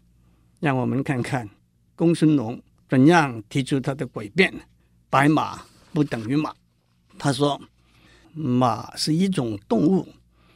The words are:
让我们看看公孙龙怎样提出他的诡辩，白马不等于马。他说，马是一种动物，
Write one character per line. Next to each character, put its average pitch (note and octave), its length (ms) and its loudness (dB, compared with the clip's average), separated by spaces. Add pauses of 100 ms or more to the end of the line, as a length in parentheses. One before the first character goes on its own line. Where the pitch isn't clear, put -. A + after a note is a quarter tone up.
(600)
让 C#3 180 -2
我 B2 80 -2
们 A#2+ 180 -2
看 B2+ 180 -4
看 A#2 280 -6 (460)
公 E3+ 200 2
孙 D#3 200 4
龙 B2 260 -4 (260)
怎 C3+ 200 6
样 C#3+ 420 4
提 C#3+ 120 -2
出 C3+ 180 -2
他 C3+ 140 -4
的 C3+ 140 -8
诡 G#2+ 240 -12
辩， E3 220 0 (560)
白 C#3 180 2
马 A#2 380 -2 (280)
不 D3+ 100 2
等 A#2 260 -8
于 C#3 60 -2
马。 D#3 180 -4 (680)
他 C#3+ 140 0
说， C#3 260 -2 (760)
马 B2 600 -2
是 - 180 -2
一 F3+ 140 0
种 A#2+ 300 -4 (100)
动 A3+ 180 0
物， F#3+ 220 0 (480)